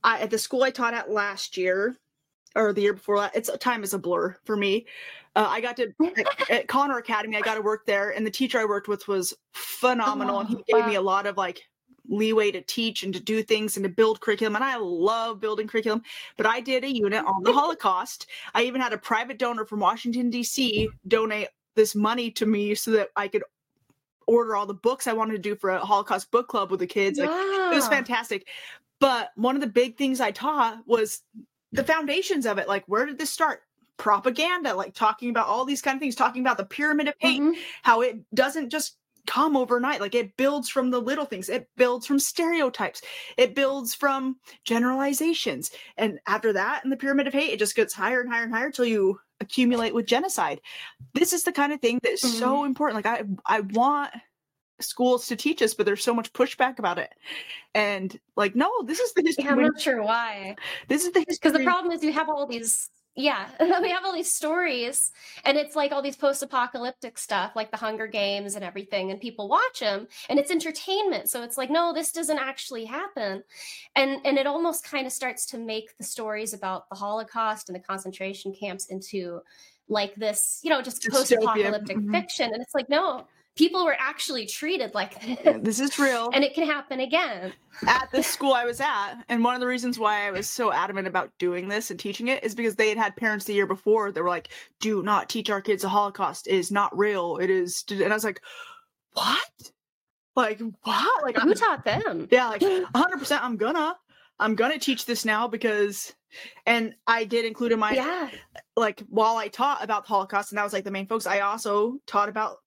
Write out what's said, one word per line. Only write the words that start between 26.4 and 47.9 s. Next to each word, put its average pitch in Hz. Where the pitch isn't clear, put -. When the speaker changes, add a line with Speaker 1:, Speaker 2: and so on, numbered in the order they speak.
Speaker 1:
club 196
with 185
the 180
kids. 196
Like, 294
it 339
was 269
Speaker 2:
Wow. 220
Speaker 1:
fantastic. 240
But 247
one 247
of 277
the 277
big 240
things 262
I 247
taught 233
was 220
the 269
foundations 311
of 202
it. 185
Like, 196
where 220
did 285
this 302
start? 311
Propaganda, 254
like, 190
talking 226
about 226
all 240
these 269
kind 269
of 269
things, 277
talking 247
about 247
the 196
pyramid 294
of 294
hate, 277
Speaker 2:
Mm-hmm. 330
Speaker 1:
how 233
it 247
doesn't 269
just -
come 294
overnight. 247
Like, 202
it 226
builds 277
from 254
the 247
little 277
things. 185
It -
builds 247
from 277
stereotypes. 311
It 247
builds 269
from 269
generalizations. 262
And 220
after 214
that, 208
in 262
the 269
pyramid 277
of 269
hate, 294
it 208
just 208
gets 220